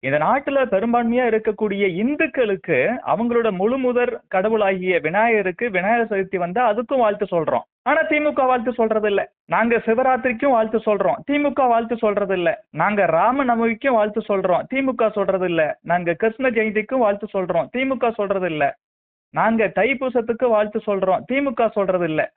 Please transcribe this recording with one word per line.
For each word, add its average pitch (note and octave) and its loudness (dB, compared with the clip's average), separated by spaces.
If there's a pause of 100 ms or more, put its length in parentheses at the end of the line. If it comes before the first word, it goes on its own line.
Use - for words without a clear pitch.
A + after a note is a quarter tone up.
இந்த C3+ -2
நாட்டுல C4+ 0
பெரும்பான்மையா A#3 0
இருக்கக்கூடிய G#3+ -2 (100)
இந்துக்களுக்கு A3+ -2 (300)
அவங்களோட A#3 0
முழு G3+ -2
முதற் B3 0 (160)
கடவுளாகிய F#3+ 0
விநாயகருக்கு G3 0
விநாயகர் G#3 0
சதுர்த்தி F#3+ -4
வந்தா F3 -2
அதுக்கும் A#3+ 0
வாழ்த்து G#3 0
சொல்றோம். D#3 0 (180)
ஆனா D4 2
திமுக D4+ 0
வாழ்த்து B3+ 0
சொல்றது A3 0
இல்ல. G3 0 (220)
நாங்க A3+ 0
சிவராத்திரிக்கும் B3+ 0
வாழ்த்து A3 0
சொல்றோம், G3+ 0
திமுக C#4+ 0
வாழ்த்து A#3 0
சொல்றது G3+ 0
இல்ல. E3+ 0 (200)
நாங்க G3+ 2
ராம G#3+ 2
நவமிக்கும் A#3 2
வாழ்த்து G#3+ 0
சொல்றோம், F#3+ 0
திமுக C4 0
சொல்றது F#3+ 0
இல்ல. E3+ 2 (200)
நாங்க E3+ 0
கிருஷ்ண A3+ -2
ஜெயந்திக்கும் A3 0
வாழ்த்து G3+ -2
சொல்றோம், F3 -2
திமுக B3+ -2
சொல்றது G3 -2
இல்ல. D#3 0 (720)
நாங்க G#3+ 2
தைப்பூசத்துக்கு A#3+ -2
வாழ்த்து G#3+ 0
சொல்றோம், F#3+ 0
திமுக B3+ 0
சொல்றது F#3 0
இல்ல. D#3 -2 (140)